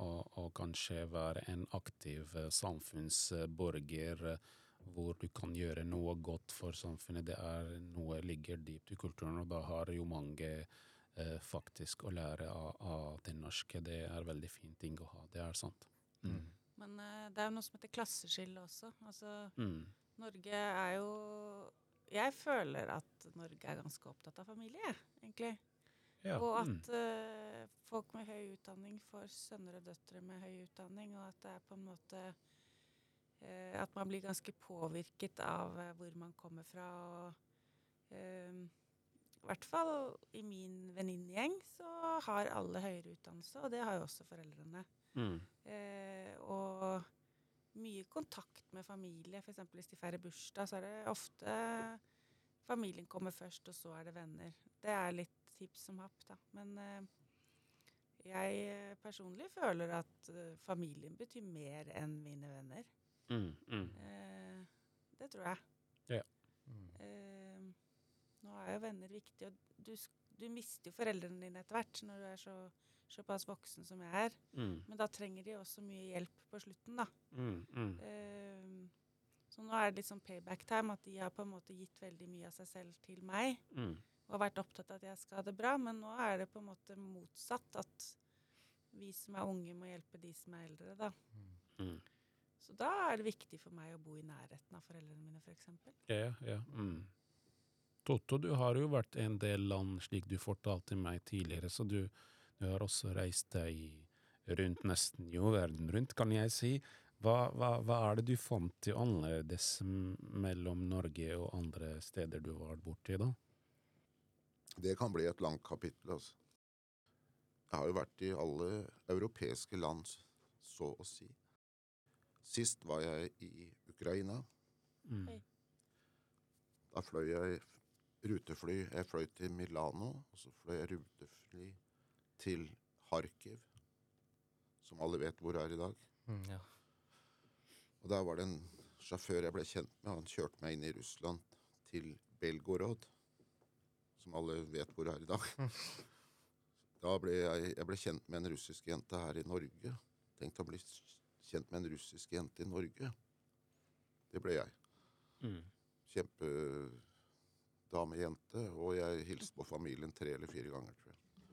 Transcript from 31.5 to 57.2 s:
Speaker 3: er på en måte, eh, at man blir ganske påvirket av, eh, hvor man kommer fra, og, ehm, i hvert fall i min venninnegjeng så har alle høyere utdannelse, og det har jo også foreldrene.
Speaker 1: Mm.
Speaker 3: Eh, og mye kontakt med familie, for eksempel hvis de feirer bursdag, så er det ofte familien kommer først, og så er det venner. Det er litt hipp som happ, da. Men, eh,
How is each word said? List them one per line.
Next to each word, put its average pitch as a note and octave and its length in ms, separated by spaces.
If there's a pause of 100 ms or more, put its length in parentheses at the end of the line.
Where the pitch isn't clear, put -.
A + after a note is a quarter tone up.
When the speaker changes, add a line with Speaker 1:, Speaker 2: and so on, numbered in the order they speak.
Speaker 3:
er F#3 100
på - 140
en F#3+ 100
måte, F#3 500 (1080)
eh, F#3 400
at G3 120
man G3 140
blir G3 140
ganske G3 300
påvirket E3+ 880
av, F3 380
eh, F3 160
hvor E3+ 220
man E3+ 160
kommer E3 320
fra, F3 600
og, E3+ 80 (760)
ehm, F3+ 600 (720)
i - 40
hvert G3 180
fall D#4 520 (160)
i A3 100
min F#3 520
venninnegjeng F#3+ 680
så E4 600
har G#3 260
alle F#3 320
høyere F3 360
utdannelse, E3+ 460
og C#4 80
det A#3+ 140
har G3+ 140
jo D#3+ 60
også D#3 200
foreldrene. D#3+ 600 (300)
Speaker 1:
Mm. G2+ 260 (240)
Speaker 3:
Eh, G3 760
og F#3+ 640 (720)
mye G#3+ 280
kontakt - 680
med F#3 120
familie, F#3 580
for G#3 100
eksempel F#3 260
hvis F3+ 120
de F#3 60
feirer F3 220
bursdag, F3+ 480
så G3 100
er F#3+ 40
det G#3+ 280
ofte A3+ 920 (640)
familien F#3+ 400
kommer F#3 240
først, F3+ 380
og F3+ 60
så D#3+ 260
er E3 40
det E3+ 100
venner. E3 380 (280)
Det G#3+ 100
er F#3 220
litt F3 180 (280)
hipp - 180
som F#3+ 220
happ, F#3+ 300
da. F#3 80 (160)
Men, G3+ 260
eh, G3+ 220 (1200)